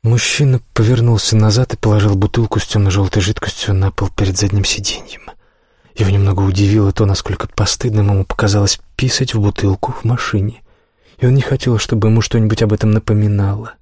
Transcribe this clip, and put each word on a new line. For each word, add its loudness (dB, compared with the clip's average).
Мужчина 2
повернулся 2
назад 2
и -10
положил 2
бутылку 0
с -6
тёмно-жёлтой 0
жидкостью -4
на 0
пол -4
перед -2
задним 0
сиденьем. -6
Его 0
немного 2
удивило 2
то, 0
насколько -2
постыдным 0
ему 0
показалось 0
писать -2
в 0
бутылку -2
в -12
машине. -2
И 0
он 4
не 2
хотел, -2
чтобы 0
ему 4
что-нибудь 0
об 0
этом 0
напоминало. 0